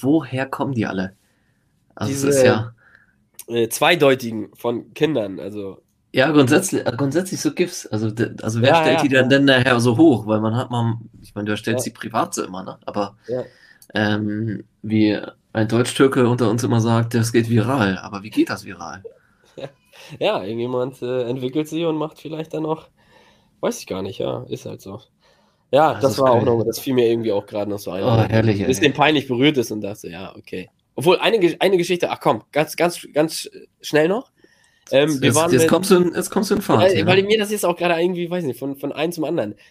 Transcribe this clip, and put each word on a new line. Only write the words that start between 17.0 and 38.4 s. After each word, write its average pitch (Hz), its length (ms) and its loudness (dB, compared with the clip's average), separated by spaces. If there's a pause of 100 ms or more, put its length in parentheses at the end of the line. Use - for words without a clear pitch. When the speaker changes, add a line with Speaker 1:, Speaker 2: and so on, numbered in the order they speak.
Speaker 1:
das 117 180 0
geht 113 180 2
viral. 110 480 2
Aber 98 240 -12
wie 110 80 -16
geht 320 200 0
das 98 140 -8
viral? 87 400 -14 (520)
Speaker 2:
<laughs> 135 120 -14 (500)
Ja, 170 240 -2
irgendjemand, 123 600 -6
äh, 123 200 -4
entwickelt 131 460 -4
sie 160 160 -6
und 160 120 -2
macht 156 240 -8
vielleicht 156 340 -12
dann 156 120 -6
auch, 156 220 -6 (720)
weiß 233 180 -4
ich - 80 -18
gar 190 160 -8
nicht, 196 160 -10
ja, 127 300 -6
ist 123 180 -12
halt 110 140 -14
so. 98 200 -16 (720)
Ja, 143 240 4
Speaker 1:
Also 107 140 0
Speaker 2:
das 113 100 -2
war 135 140 4
auch 117 120 4
Speaker 1:
geil. - 0 -
Speaker 2:
noch, 117 200 2
das 113 160 -2
fiel 135 140 -4
mir 120 140 4
irgendwie 113 240 0
auch 101 140 -4
gerade 101 240 -6
noch 101 80 -6
so - 140 -10
ein, 92 100 -4
Speaker 1:
Oh, 113 140 2
Speaker 2:
weil 110 120 4
Speaker 1:
herrlich, 110 320 2
Speaker 2:
ein 98 60 0
bisschen 131 220 2
Speaker 1:
ey. 131 40 0
Speaker 2:
peinlich 147 360 2
berührt 135 280 2
ist 117 140 -2
und 107 120 -8
dachte, 98 280 -10
ja, 87 260 -14
okay. - 320 -14 (280)
Obwohl, 151 220 4
eine 202 200 2
Ge-, 170 220 2
eine 190 160 2
Geschichte, 170 340 -2
ach 117 100 -6
komm, 131 220 0 (100)
ganz, 156 240 -2
ganz, 170 360 -2
ganz 156 360 -2 (320)
schnell 151 280 2
noch. 220 240 -4 (580)
Ähm, 143 320 2
wir 143 60 4
Speaker 1:
Jetzt, 117 80 2
Speaker 2:
waren 165 160 2
Speaker 1:
jetzt 135 100 6
Speaker 2:
mit 160 80 4
Speaker 1:
kommst 175 200 2
du 190 60 8
in, 175 180 2
jetzt 180 160 -4
kommst 202 200 -2
du 202 60 2
in 202 60 -2
Fahrt 143 200 2
Speaker 2:
Ja, 185 100 6
Speaker 1:
hier, 160 140 0
Speaker 2:
weil 190 160 4
Speaker 1:
ne? 202 60 -2
Speaker 2:
mir 220 100 2
das 202 120 -4
jetzt 208 140 -4
auch 175 120 0
gerade 175 240 0
irgendwie, 175 280 -2
weiß 175 160 -4